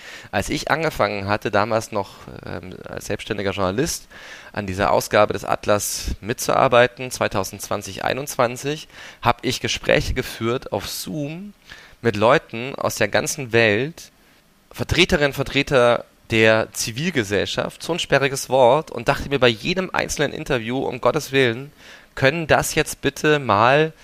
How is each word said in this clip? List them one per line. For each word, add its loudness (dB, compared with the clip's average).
als -2
ich -4
angefangen -2
hatte, -2
damals 0
noch, -6
ähm, -12
als -12
selbstständiger -4
Journalist, -2
an -6
dieser 0
Ausgabe 2
des -8
Atlas -2
mitzuarbeiten, 2
zweitausendzwanzig -6
einundzwanzig, -2
hab 0
ich -2
Gespräche 0
geführt -4
auf -4
Zoom -10
mit 0
Leuten 2
aus -4
der 0
ganzen -2
Welt, 2
Vertreterinnen, 2
Vertreter 2
der 4
Zivilgesellschaft, -2
so -4
ein -2
sperriges 0
Wort, 6
und -4
dachte -2
mir 0
bei 6
jedem 0
einzelnen -2
Interview, -4
um -4
Gottes 0
Willen, 2
können 2
das 2
jetzt -2
bitte 2
mal 4